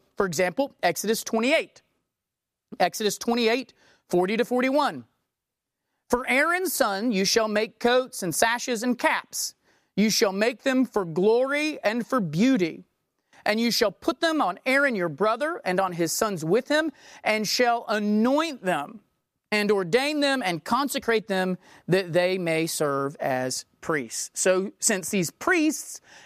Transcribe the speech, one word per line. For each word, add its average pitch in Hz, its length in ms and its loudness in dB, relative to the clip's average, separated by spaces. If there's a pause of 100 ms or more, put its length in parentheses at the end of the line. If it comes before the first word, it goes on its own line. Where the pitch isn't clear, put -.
(160)
for 202 100 0
example, 180 560 -2
Exodus 196 400 0
twenty-eight. 220 600 -2 (1000)
Exodus 190 380 0
twenty-eight, 233 560 0 (340)
forty 185 300 2
to 226 80 2
forty-one. 254 580 0 (1080)
"For 247 200 -2
Aaron's 330 420 0
son 214 400 0
you 190 140 2
shall 220 240 2
make 214 300 -4
coats 247 440 0
and 170 100 -2
sashes 233 500 0
and 247 140 0
caps. - 560 -2 (440)
You 214 120 4
shall 196 220 2
make 214 320 -2
them 262 220 2
for 208 180 -2
glory 247 800 0
and 220 240 -2
for 254 140 0
beauty. 180 640 0 (580)
And 214 160 0
you 233 120 2
shall 208 200 2
put - 300 -4
them 320 180 0
on 196 280 -2
Aaron 269 280 2
your 175 140 0
brother 226 560 -2
and 180 140 0
on 185 140 0
his 165 180 0
sons 190 340 -2
with 202 220 2
him, 302 240 0 (320)
and 214 240 0
shall 240 400 2
anoint 226 760 0
them 180 380 -4 (520)
and 208 200 2
ordain 233 480 2
them 269 260 2
and 170 180 -4
consecrate 240 640 -2
them 185 300 0 (300)
that 180 260 0
they 180 240 2
may 165 300 0
serve 139 520 -2
as 127 460 -2 (160)
priests." 135 480 -6 (100)
So 185 400 2
since 190 300 0
these 185 220 0
priests - 720 -2 (240)